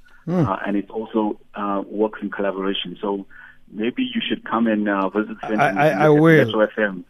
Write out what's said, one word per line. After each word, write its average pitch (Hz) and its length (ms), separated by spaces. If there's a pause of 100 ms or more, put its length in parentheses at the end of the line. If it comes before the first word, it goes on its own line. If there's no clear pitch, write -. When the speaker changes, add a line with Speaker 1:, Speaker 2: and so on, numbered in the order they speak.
(280)
Speaker 1:
Mm. 170 180
Speaker 2:
Uh, 95 180
and 101 120
it 101 140
also, 110 500 (140)
uh, 101 320
works 107 360
in 101 80
collaboration. 95 720
So 101 260 (440)
maybe 113 320
you 120 240
should - 180
come 117 220
and, 104 220
uh, 98 200
visit 107 320
the - 80
center 110 140
Speaker 1:
I, 147 60
Speaker 2:
and 135 100
Speaker 1:
I, 147 100
Speaker 2:
look 143 100
Speaker 1:
I 147 60
Speaker 2:
at 151 180
Speaker 1:
will. 160 240
Speaker 2:
Metro 110 140
F 107 180
M. 95 320